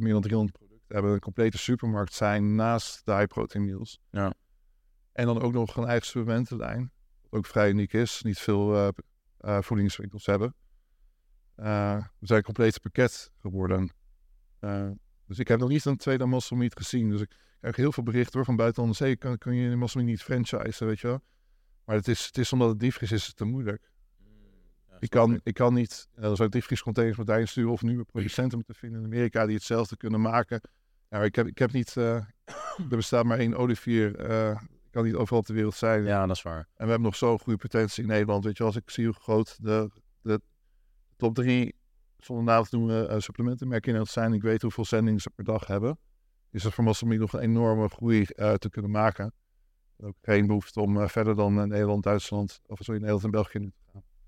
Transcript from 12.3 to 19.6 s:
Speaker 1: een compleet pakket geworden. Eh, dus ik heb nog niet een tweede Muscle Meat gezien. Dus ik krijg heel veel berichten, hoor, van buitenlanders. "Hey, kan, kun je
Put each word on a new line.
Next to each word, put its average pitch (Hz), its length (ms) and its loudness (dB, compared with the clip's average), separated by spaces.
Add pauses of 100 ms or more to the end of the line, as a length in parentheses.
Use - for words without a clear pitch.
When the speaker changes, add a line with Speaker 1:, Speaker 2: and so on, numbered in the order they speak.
Speaker 1:
een 101 60 2
compleet 110 360 0
pakket - 580 0
geworden. 92 520 -2 (680)
Eh, 101 300 -6 (380)
dus 98 120 -10
ik 127 100 -4
heb 117 100 6
nog 123 100 2
niet 147 160 2
een 139 120 0
tweede 131 300 0
Muscle 127 300 0
Meat 120 200 0
gezien. 110 340 -2
Dus 104 100 0
ik 104 100 -6 (300)
krijg - 160 -6
heel 143 160 2
veel 127 100 -4
berichten, 120 320 0
hoor, 131 100 0
van 120 120 0
buitenlanders. 117 440 2
"Hey, 135 160 2
kan, 123 220 -6
kun 123 160 -4
je 123 220 0